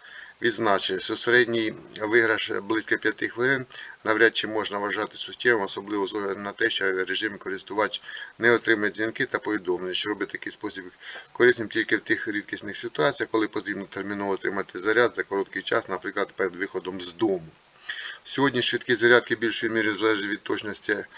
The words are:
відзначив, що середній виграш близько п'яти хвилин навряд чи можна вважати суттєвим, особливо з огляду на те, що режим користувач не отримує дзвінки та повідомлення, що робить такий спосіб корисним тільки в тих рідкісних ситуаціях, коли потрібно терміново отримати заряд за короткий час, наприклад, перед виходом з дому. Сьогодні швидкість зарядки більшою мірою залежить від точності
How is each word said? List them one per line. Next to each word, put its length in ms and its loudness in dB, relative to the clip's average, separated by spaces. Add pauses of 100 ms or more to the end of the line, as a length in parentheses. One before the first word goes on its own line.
(420)
відзначив, 580 2
що 160 -2
середній 580 4 (260)
виграш 500 2
близько 460 -2
п'яти 320 -2
хвилин 380 0 (380)
навряд 320 6
чи 100 0
можна 320 -2
вважати 380 -4
суттєвим, 460 0
особливо 440 -4
з 80 -8
огляду 260 -4
на 120 -6
те, 180 0
що 340 0
режим 340 -4
користувач 640 -4 (360)
не 120 4
отримує 400 4
дзвінки 360 -4
та 120 -4
повідомлення, 560 -2
що 140 -2
робить 200 -4
такий 240 -10
спосіб 320 -10 (480)
корисним 360 4
тільки 280 0
в 40 0
тих 280 -2
рідкісних 480 -6
ситуаціях, 540 -2
коли 180 2
потрібно 360 -6
терміново 480 -4
отримати 460 -4
заряд 380 4
за 60 -2
короткий 400 -2
час, 260 0
наприклад, 480 -4
перед 200 -2
виходом 440 -6
з 120 -8
дому. 360 0 (760)
Сьогодні 380 2
швидкість 380 2
зарядки 360 6
більшою 360 0
мірою 260 0
залежить 320 2
від 120 -4
точності 540 -4 (220)